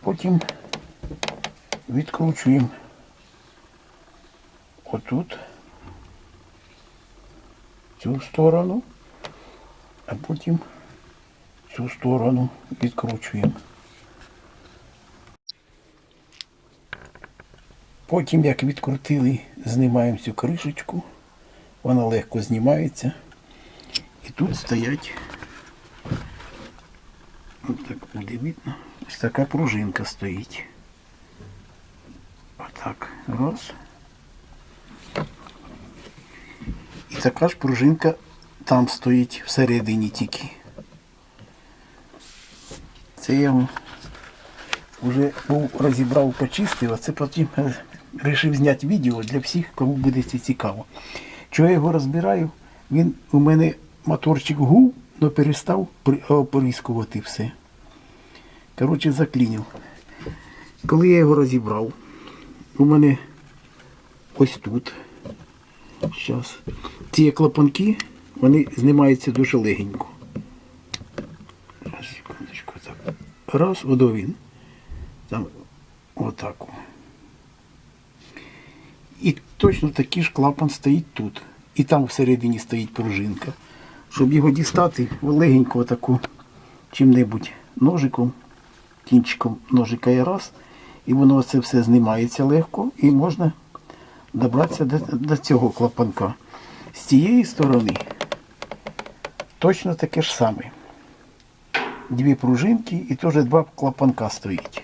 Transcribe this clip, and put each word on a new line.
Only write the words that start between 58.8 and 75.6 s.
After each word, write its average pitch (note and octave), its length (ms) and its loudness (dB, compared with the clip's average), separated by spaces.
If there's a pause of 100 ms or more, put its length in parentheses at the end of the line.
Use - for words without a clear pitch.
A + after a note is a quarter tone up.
заклінив. A#2+ 520 0 (1200)
Коли D#3+ 220 4
я F3 100 8
його D3+ 160 6
розібрав, A2+ 580 0 (840)
у C#3+ 60 6
мене D3 340 6 (1200)
ось C3 180 2
тут, A#2 360 -8 (1200)
щас, - 420 -8 (520)
ці D3+ 220 4
клапанки, D#3 640 2 (400)
вони C#3 300 6 (100)
знімаються C3+ 560 4
дуже B2+ 240 2
легенько. G2+ 500 -2 (1800)
Раз, - 220 -14 (100)
секундочку, - 580 -18 (100)
так. - 300 -14 (460)
Раз, F#3 240 0
от B2+ 160 2
він. A2 340 2 (920)
Там, G#2+ 180 -6 (680)